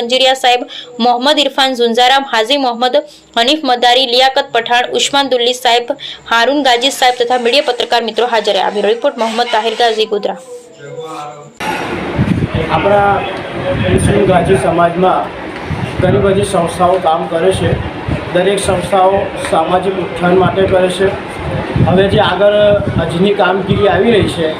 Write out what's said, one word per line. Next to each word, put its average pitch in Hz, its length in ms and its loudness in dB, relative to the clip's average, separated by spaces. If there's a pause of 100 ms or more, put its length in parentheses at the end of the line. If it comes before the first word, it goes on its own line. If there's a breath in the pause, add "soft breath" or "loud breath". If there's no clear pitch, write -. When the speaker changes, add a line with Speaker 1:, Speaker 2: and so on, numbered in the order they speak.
Speaker 1:
કંજીરિયા 262 340 2
સાહેબ, 247 260 2 (400 loud breath)
મોહમ્મદ 247 380 2
ઇરફાન 269 360 0
ઝુંઝારામ, 247 580 2
હાજી 226 240 0
મોહમ્મદ, 247 400 0 (400 loud breath)
હનીફ 262 280 2
મદારી, 247 420 2
લિયાકત 262 460 2
પઠાણ, 240 400 0
ઉસ્માન 269 360 0
દુલ્લી 247 240 0
સાહેબ, 240 400 0 (380 loud breath)
હારૂન 240 320 2
ગાજી 254 280 2
સાહેબ 247 300 2
તથા 247 180 0
મીડિયા 240 280 2
પત્રકાર 240 360 -2
મિત્રો 226 240 -2
હાજર 214 260 0
રહ્યા. 185 180 -2
બ્યુરો 202 180 -2
રિપોર્ટ 240 300 -2
મોહમ્મદ 226 340 -2
તાહિર 220 220 0
ગાઝી, 220 300 0
ગોધરા. 202 320 -4 (2250)
Speaker 2:
આપણા 196 500 2 (680)
મુસ્લિમ 202 360 2
ગાજી 180 300 4
સમાજમાં 170 680 2 (720)
ઘણી 190 180 2
બધી 196 260 2
સંસ્થાઓ 180 580 0
કામ 170 240 0
કરે 170 260 0
છે. 170 200 -2 (600)
દરેક 185 260 2
સંસ્થાઓ 190 600 2 (320)
સામાજિક 185 480 0
ઉત્થાન 175 360 -2
માટે 185 280 2
કરે 185 260 2
છે. 190 180 0 (760)
હવે 185 240 4
જે 208 100 2
આગળ 196 380 2 (440)
હજની 175 340 0
કામગીરી 196 540 0
આવી 196 240 2
રહી 190 160 2
છે 160 200 -2 (120)